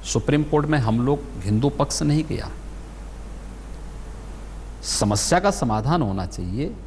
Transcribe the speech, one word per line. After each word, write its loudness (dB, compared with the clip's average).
सुप्रीम 2
कोर्ट 4
में 4
हम 4
लोग 4
हिंदू 4
पक्ष 0
नहीं 4
गया। -4
समस्या 2
का 4
समाधान 2
होना 0
चाहिए। -4